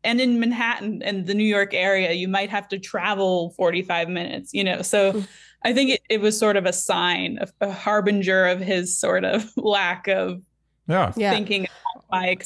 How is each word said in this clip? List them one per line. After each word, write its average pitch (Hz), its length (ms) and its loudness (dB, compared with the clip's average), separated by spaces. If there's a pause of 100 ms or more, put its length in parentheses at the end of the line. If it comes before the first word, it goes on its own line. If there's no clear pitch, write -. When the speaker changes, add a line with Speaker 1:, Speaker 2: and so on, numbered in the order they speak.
Speaker 1:
And 233 180 0
in 240 180 2
Manhattan 233 640 -2
and 190 240 -4
the 196 80 -2
New 208 80 2
York 202 300 2
area, 185 400 2
you 180 140 -2
might 196 220 0
have 202 200 -4
to 196 100 -6
travel 185 760 -2
forty-five 175 520 0
minutes, 175 440 -6
you 196 100 0
know? 185 180 0
So 196 320 2
Speaker 2:
Mm. 202 140 -4 (360)
Speaker 1:
I 240 100 0
think 262 160 2
it, 262 120 0 (100)
it 214 100 2
was 214 160 2
sort 208 200 4
of 185 100 2
a 180 60 0
sign, 175 680 0
a, 190 60 -4 (200)
a 196 40 -4
harbinger 190 720 2
of 180 140 2
his 185 360 -2
sort 185 300 2
of 214 280 0
<laughs> - 40 -4
lack 196 500 0
of 185 360 -2 (440)
Speaker 3:
Yeah. 160 300 2
Speaker 2:
Yeah. 202 140 2
Speaker 1:
thinking 202 320 0
about - 480 -10
my 185 160 0
Speaker 3:
It's, 185 60 0 (120)